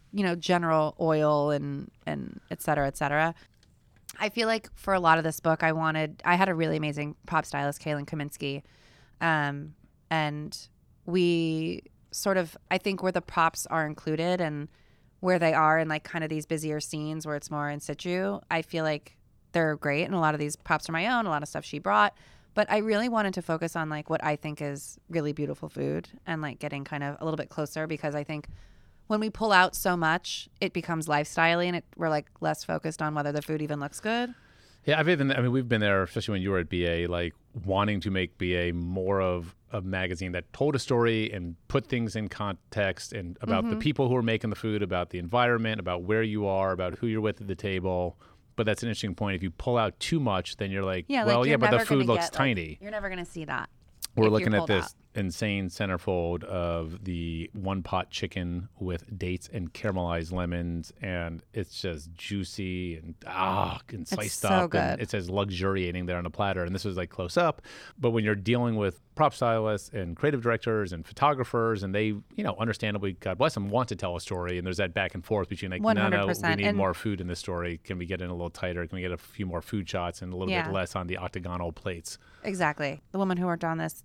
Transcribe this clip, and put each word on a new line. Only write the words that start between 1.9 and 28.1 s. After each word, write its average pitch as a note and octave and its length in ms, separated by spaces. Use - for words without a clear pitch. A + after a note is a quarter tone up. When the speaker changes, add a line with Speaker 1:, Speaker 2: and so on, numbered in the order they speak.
Speaker 1:
and C#3+ 340
et F3 100
cetera, D3 280
et C3+ 80
cetera. D3+ 380
I G#3+ 120
feel A3+ 180
like A3+ 260
for - 200
a F#3 60
lot E3 180
of D#3+ 60
this D#3+ 140
book, D#3+ 240
I D#3+ 100
wanted, D#3 520
I F3 100
had F#3+ 140
a F3 60
really D#3+ 220
amazing D3 380
pop D#3 200
stylist, C#3+ 340
Kaylin D3 240
Kaminsky. C#3+ 580
Um, D3+ 540
and D3+ 480
we E3+ 800
sort F#3+ 260
of, E3+ 200
I F#3 80
think F#3+ 240
where F#3 100
the F3+ 80
props - 460
are D#3+ 200
included D#3+ 540
and D3+ 280
where F#3 180
they D#3+ 160
are D#3 240
in, D#3+ 100
like, D#3 140
kind D#3+ 220
of D#3 60
these D#3 160
busier D3+ 340
scenes D#3 460
where D3+ 100
it's - 140
more D3 200
in D3 80
situ, F3+ 640
I E3 120
feel D#3+ 200
like D3+ 340
they're D#3+ 240
great. D3 280
And G3 100
a F3+ 60
lot D3+ 140
of D3 60
these D3 160
props - 320
are E3+ 40
my E3 140
own, A#3 200
a F3 40
lot D3+ 140
of - 40
stuff D3+ 160
she D3 140
brought. G#3 380
But G#3 180
I G#3+ 60
really A3 300
wanted G#3+ 260
to F3+ 80
focus E3 340
on, D#3 120
like, D3+ 220
what D#3+ 140
I D3+ 100
think D3 280
is C#3+ 360
really D3+ 220
beautiful D3 360
food D3 400
and, D#3+ 160
like, C#3 160
getting C#3+ 260
kind C#3+ 200
of C#3+ 160
a - 40
little D#3+ 140
bit - 120
closer, D#3 360
because D3+ 300